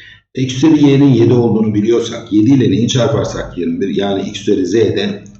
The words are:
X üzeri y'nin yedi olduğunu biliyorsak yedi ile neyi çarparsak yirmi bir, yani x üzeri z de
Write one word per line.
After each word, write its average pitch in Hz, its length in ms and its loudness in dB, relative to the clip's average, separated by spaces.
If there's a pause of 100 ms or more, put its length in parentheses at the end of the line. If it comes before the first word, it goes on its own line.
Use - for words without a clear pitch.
(360)
X 131 220 -4
üzeri 151 280 2
y'nin 139 280 4
yedi 113 200 4
olduğunu 110 400 0
biliyorsak 104 600 -2
yedi 107 160 2
ile 120 220 4
neyi 110 160 0
çarparsak 107 680 -4
yirmi 85 240 -4
bir, 98 140 -4
yani 98 340 -4
x - 120 -12
üzeri 92 240 0
z 90 80 -4
de 101 500 -2 (160)